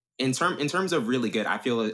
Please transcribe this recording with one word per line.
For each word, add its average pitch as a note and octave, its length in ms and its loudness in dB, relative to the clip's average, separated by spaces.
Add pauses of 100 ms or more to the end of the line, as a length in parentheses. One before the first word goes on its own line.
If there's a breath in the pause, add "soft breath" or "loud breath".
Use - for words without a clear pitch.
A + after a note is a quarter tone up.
(200)
In C3 140 2
term, F3 260 0
in D3 80 0
terms F3+ 260 0
of B2 140 0
really B2 220 0
good, G#2 160 -2
I F#2+ 140 -2
feel, A#2+ 220 0 (120)